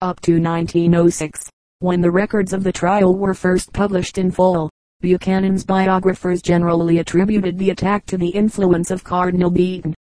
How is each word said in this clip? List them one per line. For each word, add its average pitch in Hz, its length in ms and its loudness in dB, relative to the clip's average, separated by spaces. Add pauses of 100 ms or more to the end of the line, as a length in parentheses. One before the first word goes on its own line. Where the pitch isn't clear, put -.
up 185 200 -6
to 170 180 2
nineteen 170 560 0
oh 170 140 4
six, - 420 -4 (300)
when 180 200 0
the 175 100 2
records 190 440 -2
of 190 80 -4
the 185 100 0
trial 185 440 2
were 196 180 -2
first 180 380 -2
published 196 440 -4
in 185 140 0
full. 175 400 0 (320)
Buchanan's 190 640 0
biographers 185 760 0
generally 170 600 2
attributed 185 580 0
the 190 120 0
attack 202 360 -2
to 190 100 -6
the 175 140 -2
influence 185 600 0
of 185 140 -6
Cardinal 180 460 0
Beaton, 180 440 -2 (160)